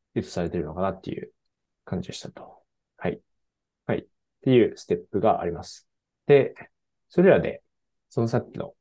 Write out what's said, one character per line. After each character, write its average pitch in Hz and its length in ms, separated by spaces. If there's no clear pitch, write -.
意 113 80
図 - 80
さ 90 120
れ 85 80
て 90 60
い 87 40
る 76 60
の 78 80
か 87 60
な 95 100
っ 90 100
て - 120
い - 120
う - 80
感 - 160
じ - 80
で - 60
し - 60
た - 100
と。 - 320
は - 120
い。 - 120
は 113 80
い。 - 40
っ - 80
て 135 80
い 123 140
う - 120
ス - 100
テ - 80
ッ 90 60
プ 101 100
が 92 200
あ 87 60
り 85 60
ま 82 100
す。 - 240
で、 139 280
そ - 140
れ 190 80
ら 110 100
で、 - 220
そ - 120
の 117 80
さ 120 100
っ - 120
き - 80
の - 220